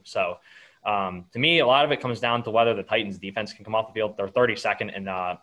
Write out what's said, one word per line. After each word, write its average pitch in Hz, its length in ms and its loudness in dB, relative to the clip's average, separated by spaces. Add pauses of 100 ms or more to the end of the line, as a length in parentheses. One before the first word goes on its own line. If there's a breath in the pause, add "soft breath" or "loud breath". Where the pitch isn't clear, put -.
So, 90 340 -4 (480 soft breath)
um, 95 480 -2
to 117 60 -6
me, 165 200 4
a 131 80 4
lot 135 160 6
of 147 80 2
it 139 80 0
comes 120 200 -4
down 120 240 0
to 117 80 -6
whether 113 220 4
the 101 100 -4
Titans 104 340 -2
defense 98 360 -8
can - 120 -20
come 107 100 -4
off 110 120 0
the - 60 -20
field. 107 220 -2
They're 98 140 -4
thirty-second 110 600 0
in, 98 160 -10
uh, 90 360 -4